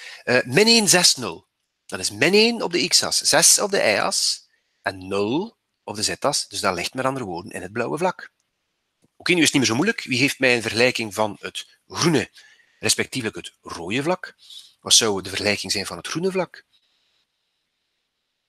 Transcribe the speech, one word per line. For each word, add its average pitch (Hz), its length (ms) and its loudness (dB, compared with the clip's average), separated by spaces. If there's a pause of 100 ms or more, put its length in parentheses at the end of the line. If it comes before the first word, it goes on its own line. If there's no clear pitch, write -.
(220)
eh, 123 200 2
min 147 240 4
één 226 220 6
zes 180 260 6
nul. 95 340 -8 (380)
Dat 92 140 -8
is 92 100 -4
min 131 240 2
één 220 280 4
op 170 100 -4
de 175 160 0
x-as, - 300 0
zes - 400 4
op 202 120 -2
de - 220 2
y-as - 560 -2 (340)
en 95 260 -8
nul 110 500 -2 (260)
op 107 100 -12
de 104 80 -6
z-as. - 460 -2
Dus 98 120 -10
dat 98 140 0
ligt 85 200 -6
met 127 100 -6
andere 131 200 -4
woorden 92 280 -10
in 92 100 -10
het 92 100 -14
blauwe 120 260 -6
vlak. 175 340 -4 (840)
Oké, - 160 -2
nu 180 60 4
is 151 60 4
het - 80 2
niet 143 100 4
meer 107 80 2
zo 110 60 0
moeilijk. 196 260 -2
Wie 127 160 -4
geeft 131 200 0
mij 127 160 4
een 117 80 0
vergelijking 113 520 0
van 107 260 -2
het - 460 -14
groene, 120 440 0 (480)
respectievelijk 107 680 -4
het - 140 -20
rode 90 420 -6
vlak? 175 340 -4 (440)
Wat 95 140 0
zou 101 280 2
de 95 60 -10
vergelijking 95 440 -2
zijn 98 140 -4
van 90 100 -10
het 85 100 -14
groene 180 240 -4
vlak? 180 340 -6 (1800)